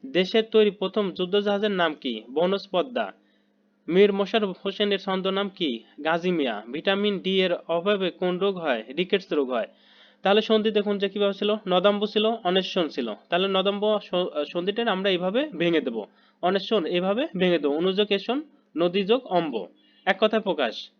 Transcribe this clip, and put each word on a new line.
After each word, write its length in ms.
দেশের 440
তৈরি 200
প্রথম 400
যুদ্ধজাহাজের 600
নাম 240
কি? 280
বনজ 380
পদ্মা। 400
মীর 240
মশাররফ 520
হোসেনের 340
ছদ্মনাম 500
কি? 360
গাজী 260
মিয়া। 320
ভিটামিন 460
ডি 240
এর 100
অভাবে 580
কোন 280
রোগ 200
হয়? 260
রিকেটস 340
রোগ 180
হয়। 160
তাহলে 200
সন্ধি 280
দেখুন 280
যে 100
কিভাবে 260
ছিল, 200
নদাম্ব 380
ছিল, 200
অনেশ্বন 640
ছিল। 260
তাহলে 200
নদাম্ব 540
স-, 500
সন্ধিটা 400
আমরা 180
এইভাবে 380
ভেঙে 220
দেব, 240
অনেশ্বন 440
এইভাবে 400
ভেঙে 220
দেব, 120
অনুযোগ 400
এসন, 320
নদী 260
যোগ 240
অম্ব। 420
এক 160
কথায় 220
প্রকাশ 580